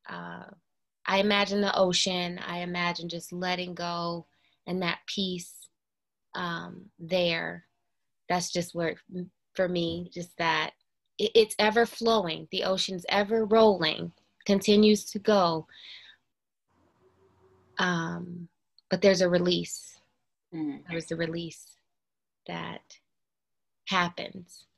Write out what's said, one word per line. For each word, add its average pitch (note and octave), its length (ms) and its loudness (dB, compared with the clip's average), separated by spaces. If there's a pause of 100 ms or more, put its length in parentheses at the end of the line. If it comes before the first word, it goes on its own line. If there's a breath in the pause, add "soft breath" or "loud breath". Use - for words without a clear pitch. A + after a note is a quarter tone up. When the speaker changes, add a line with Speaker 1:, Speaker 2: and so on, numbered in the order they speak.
Speaker 1:
Uh, F2 360 -12 (600)
I G3 140 2
imagine G3+ 420 2
the G3 160 0
ocean. F3+ 640 0
I F3 200 -8
imagine F3 500 -4
just E3+ 220 -10
letting F3+ 440 -4
go E3+ 500 -6 (400)
and F3+ 160 -4
that E3+ 240 -2
peace, F3+ 640 -8 (640)
um, F3 640 -10
there. E3+ 680 -2 (600)
That's F3 240 -2
just F3 220 -4
where, E3 220 -4 (580)
for F#3 160 0
me, F3 420 -4
just F3 260 -12
that D#3+ 360 -2 (460)
it, G#3 160 0
it's A3 240 6
ever G#3+ 260 4
flowing. F#3 680 -2
The F3+ 120 -4
ocean's F#3 460 -2
ever G#3 360 2
rolling, F#3 680 4 (320)
continues G#3 680 6
to G#3 80 -8
go. F3 480 2 (2000 loud breath)
Um, F3 680 -4 (420)
but F#3 120 0
there's F#3+ 200 6
a F3+ 80 4
release. F3 680 -2 (540)
Speaker 2:
Mm. D3+ 360 -6
Speaker 1:
There's E3 220 -8
a E3+ 40 -4
release E3 640 -8 (680)
that E3+ 340 -10 (1040)
happens. F3 800 -4 (120)